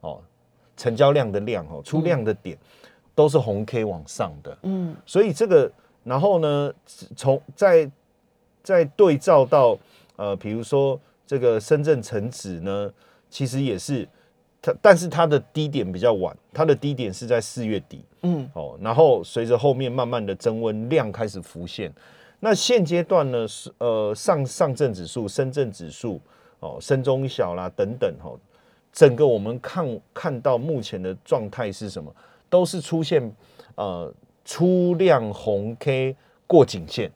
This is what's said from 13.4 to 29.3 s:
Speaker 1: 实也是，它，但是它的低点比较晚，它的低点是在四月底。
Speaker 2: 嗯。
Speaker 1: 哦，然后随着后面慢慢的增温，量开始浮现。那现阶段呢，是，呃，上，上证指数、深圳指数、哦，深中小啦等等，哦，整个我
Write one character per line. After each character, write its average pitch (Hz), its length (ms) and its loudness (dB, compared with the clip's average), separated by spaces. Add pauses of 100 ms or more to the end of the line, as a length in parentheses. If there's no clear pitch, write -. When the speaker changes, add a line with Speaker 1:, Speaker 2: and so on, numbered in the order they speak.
Speaker 1:
实 127 140 -4
也 123 140 -2
是， 117 320 -6 (540)
它， - 100 -2 (120)
但 202 120 10
是 170 120 -4
它 165 180 2
的 147 140 2 (120)
低 151 160 -2
点 120 240 -4
比 90 80 -8
较 117 140 4
晚， 92 240 -4 (160)
它 151 100 0
的 151 120 4
低 143 180 -4
点 123 180 -6
是 104 140 -12
在 117 160 0
四 120 240 -8
月 107 140 -2 (100)
底。 - 160 -20 (160)
Speaker 2:
嗯。 160 320 -2
Speaker 1:
哦， 73 260 -10
然 110 140 -2
后 127 300 6
随 113 240 -4
着 123 100 4
后 139 160 2
面 127 180 -4
慢 123 160 -2
慢 120 160 -4
的 98 120 -4
增 113 260 -2
温， 110 260 -4
量 127 240 0
开 110 160 -6
始 95 140 -12
浮 85 240 -14
现。 85 260 -10 (480)
那 214 140 2
现 214 320 2
阶 175 160 0
段 160 300 0
呢， 117 160 -2
是， - 320 -14
呃， 110 340 0
上， 147 320 0
上 139 300 -2
证 127 180 0
指 90 140 -12
数、 107 200 -6
深 131 240 -4
圳 127 200 -4
指 85 180 -16
数、 85 320 -10 (380)
哦， 67 200 -12
深 131 240 -2
中 135 240 0
小 92 280 -4
啦 90 200 -8
等 104 220 -4
等， 95 160 -2 (100)
哦， 64 140 -14 (560)
整 139 220 6
个 147 100 2
我 117 140 2